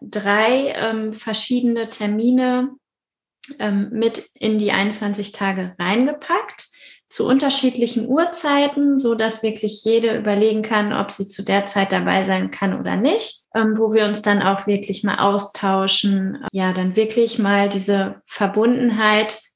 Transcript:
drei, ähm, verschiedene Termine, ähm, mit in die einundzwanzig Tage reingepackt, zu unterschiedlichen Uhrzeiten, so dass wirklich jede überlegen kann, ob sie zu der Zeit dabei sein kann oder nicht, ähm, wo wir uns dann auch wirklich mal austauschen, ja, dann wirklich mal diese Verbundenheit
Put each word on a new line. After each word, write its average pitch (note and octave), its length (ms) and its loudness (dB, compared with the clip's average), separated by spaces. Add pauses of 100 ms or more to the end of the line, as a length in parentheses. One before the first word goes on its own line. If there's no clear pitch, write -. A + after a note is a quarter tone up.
drei, G#3+ 720 0
ähm, A3 380 -4
verschiedene A#3 800 -2
Termine, B3 800 0 (920)
ähm, G3+ 320 0
mit A3+ 420 -2
in G#3+ 240 -2
die G#3 140 0
einundzwanzig G3+ 580 -2
Tage F#3 480 -4
reingepackt, C4 880 -2 (420)
zu - 160 -4
unterschiedlichen B3 840 0
Uhrzeiten, C#4+ 880 2
so A#3+ 160 2
dass A3 300 -2
wirklich G#3+ 400 -4
jede A3+ 320 2
überlegen G#3+ 460 2
kann, G#3 300 0
ob G3 200 -2
sie G3 160 -6
zu - 160 -10
der G3+ 220 0
Zeit G3 260 0
dabei F#3 320 2
sein F#3+ 260 -2
kann F#3+ 300 -2
oder F3+ 160 -2
nicht, D#4+ 480 -2 (100)
ähm, A3 240 2
wo A3 160 2
wir G#3+ 120 4
uns G#3 160 -4
dann G3+ 200 2
auch G3 240 0
wirklich G3+ 380 -2
mal G3+ 160 -2
austauschen, G3 1300 0
ja, F#3 220 0
dann F#3 240 -2
wirklich A3 420 2
mal G3+ 300 4
diese G3 480 0 (100)
Verbundenheit G#3+ 1120 2 (160)